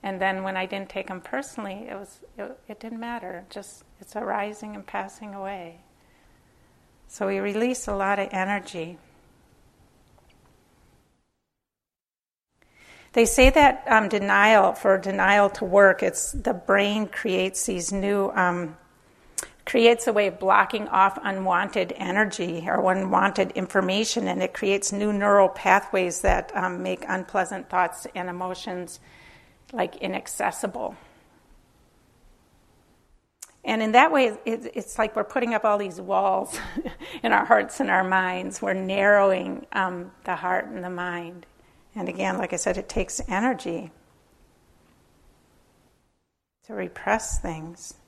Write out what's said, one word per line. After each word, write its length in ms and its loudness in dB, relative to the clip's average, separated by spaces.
and 180 -6
then 220 0
when 140 -4
I 100 -4
didn't 220 -8
take 220 -8
'em 100 -8
personally, 680 -10
it 60 -12
was, 260 -16
it, 220 -12
it 120 -16
didn't 200 -12
matter. 500 -10
Just, 340 -16
it's 160 -14
arising 580 -6
and 120 -16
passing 480 -10
away. 460 -12
So 200 -6
we 120 -2
release 480 -2
a 80 -4
lot 240 0
of 140 -4
energy. 680 -6
They 140 6
say 240 8
that, 360 6
um, 220 4
denial, 640 4
for 260 2
denial 520 4
to 140 -8
work, 380 6
it's 300 -4
the 220 -2
brain 520 0
creates 600 -4
these 260 -4
new, 420 0
um, 420 0
creates 400 4
a 60 0
way 140 2
of 140 -4
blocking 480 2
off 340 4
unwanted 760 -2
energy 680 -2
or 240 2
unwanted 640 0
information, 720 0
and 160 -2
it 120 -4
creates 380 -2
new 200 -2
neural 360 6
pathways 720 2
that, 340 0
um, 260 -4
make 240 -6
unpleasant 640 -4
thoughts 460 -2
and 160 -6
emotions, 680 -10
like, 240 -4
inaccessible. 1000 -6
And 160 -2
in 120 0
that 180 8
way, 340 4
it, 300 -6
it's 240 -8
like 160 0
we're 100 -2
putting 300 -2
up 100 -2
all 140 4
these 220 -6
walls 580 0
<laughs> 320 -14
in 100 2
our 120 6
hearts 360 4
and 100 0
our 120 4
minds. 580 -2
We're 120 -2
narrowing, 1000 2
um, 380 -4
the 120 -4
heart 300 -2
and 160 -10
the 80 -8
mind. 560 -8
And 140 -6
again, 300 -4
like 140 -4
I 40 -4
said, 200 -2
it 120 -8
takes 400 -4
energy 600 -2
to 80 -14
repress 640 -4
things. 560 -10